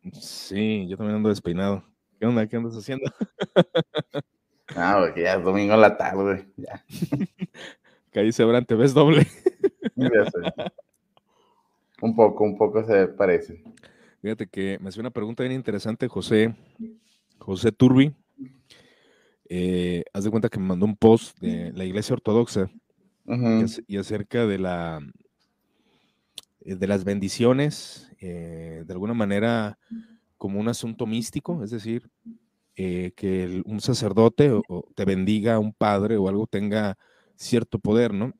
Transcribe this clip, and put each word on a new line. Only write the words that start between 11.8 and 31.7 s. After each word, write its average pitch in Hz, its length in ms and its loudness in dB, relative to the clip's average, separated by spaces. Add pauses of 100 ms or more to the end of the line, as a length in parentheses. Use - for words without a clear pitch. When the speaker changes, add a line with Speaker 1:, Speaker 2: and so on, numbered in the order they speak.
Speaker 2:
Un 113 120 0
poco, 107 300 4
un 98 140 0
poco 107 280 2
se 98 220 4
parece. 87 560 0 (580)
Speaker 1:
Fíjate 110 240 -6
que 98 360 -6
me 95 80 -10
hacía 98 100 -14
una 123 100 -8
pregunta 117 340 -8
bien 127 120 -4
interesante, 117 540 -4
José, 113 440 2 (840)
José 98 320 0
Turbi. 131 420 6 (1400)
Eh, 90 540 -2 (100)
haz 101 120 -6
de 107 60 0
cuenta 110 180 0
que 104 100 -6
me 95 60 -4
mandó 92 200 0
un 107 120 -2
post 113 420 6
de 87 340 -6
la 92 120 -8
Iglesia 101 280 -4
Ortodoxa 110 560 0 (560)
Speaker 2:
Ujú. 123 220 -4
Speaker 1:
y 110 160 4
ac-, 113 240 -6
y 101 100 -6
acerca 107 480 -4
de 98 140 -2
la, 85 400 -6 (1600)
eh, 92 160 -10
de 92 120 -4
las 98 180 0
bendiciones, 120 1120 -2
eh, 82 680 -12
de 92 80 -14
alguna 104 200 -6
manera 107 680 0 (580)
como 98 220 -6
un 110 80 -2
asunto 117 380 -6
místico, 117 580 -6
es 107 80 -10